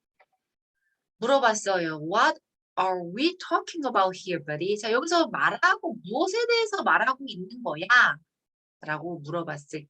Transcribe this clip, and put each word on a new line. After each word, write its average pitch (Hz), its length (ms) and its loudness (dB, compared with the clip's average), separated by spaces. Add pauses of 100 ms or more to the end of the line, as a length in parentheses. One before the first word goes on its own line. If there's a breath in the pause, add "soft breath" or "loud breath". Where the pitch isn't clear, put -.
(1160)
물어봤어요. 208 840 2
What 226 380 2 (380)
are 185 240 0 (140)
we 330 220 2
talking 349 500 -2
about 190 280 2
here, 170 280 -6
buddy? 160 340 -2
자, 220 140 -4
여기서 330 380 2
말하고, 254 760 0
무엇에 381 440 -2
대해서 440 360 0
말하고 226 420 2
있는 220 380 -12
거야? 170 240 -6 (920)
라고 156 380 -6
물어봤을 151 720 -8